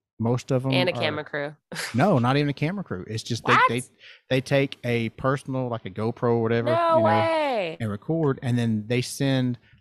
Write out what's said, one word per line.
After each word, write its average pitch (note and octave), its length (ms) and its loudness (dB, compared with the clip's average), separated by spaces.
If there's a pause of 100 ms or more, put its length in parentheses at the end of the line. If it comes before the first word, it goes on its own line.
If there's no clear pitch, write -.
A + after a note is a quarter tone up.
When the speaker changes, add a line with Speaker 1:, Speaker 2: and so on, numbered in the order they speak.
(180)
Speaker 1:
most A#2+ 320 -2
of C3 160 0
'em C3+ 80 2
Speaker 2:
And F3+ 140 4
a F3 40 0
Speaker 1:
are E3+ 80 -4
Speaker 2:
camera D3+ 240 -2
crew. D3 300 -8 (180)
<laughs> - 220 -8
Speaker 1:
No, D3 240 4
not B2 180 2
even D3 140 2
a - 20 -4 (120)
camera F#3 200 -4
crew. F#2 220 -8
It's A2 160 -8
just - 240 -6
they, - 80 4 (140)
they, B2+ 120 0
Speaker 2:
What? - 100 -16 (400)
Speaker 1:
they C3 100 2
take C#3 440 0
a A#2 260 0
personal, C3 580 -4
like, A2+ 180 -8
a G2 40 -10
GoPro A#2 440 -2
or A#2 80 2
whatever, A#2 280 0
Speaker 2:
No E4 260 4
Speaker 1:
you E4 80 6
know, - 0 -
Speaker 2:
way. D#4 760 2
Speaker 1:
and A2 100 -4
record, C#3+ 520 0
and A#2+ 160 0
then A2 280 0
they B2 140 0
send, B2+ 580 0 (220)